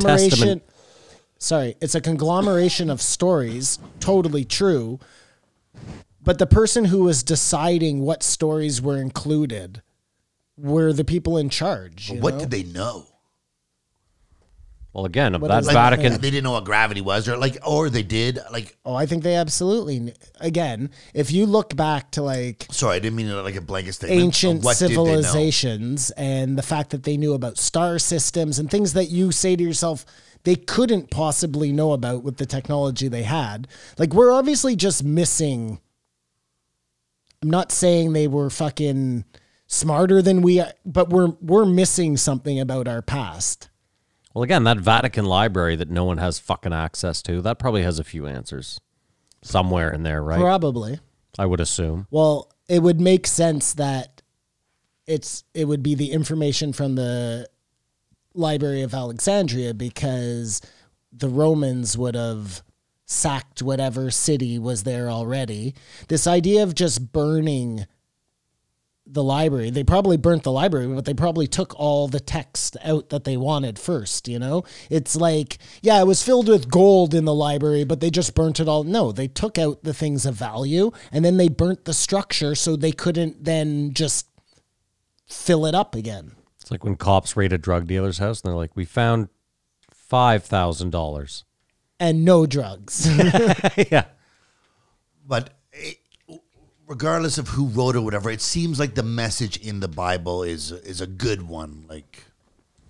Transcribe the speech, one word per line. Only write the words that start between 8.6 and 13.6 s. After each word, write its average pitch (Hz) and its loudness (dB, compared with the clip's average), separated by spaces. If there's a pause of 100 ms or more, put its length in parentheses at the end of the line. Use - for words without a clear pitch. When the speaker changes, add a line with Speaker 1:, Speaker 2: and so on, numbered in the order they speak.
Speaker 1:
were 139 -2
included 135 -4 (760)
were 156 2
the 147 0
people 165 0
in 143 0
charge. 98 -6
You 120 -6
Speaker 3:
What 135 0
Speaker 1:
know? 143 -6
Speaker 3:
did 135 -6
they 98 -4
know? 90 -8 (1900)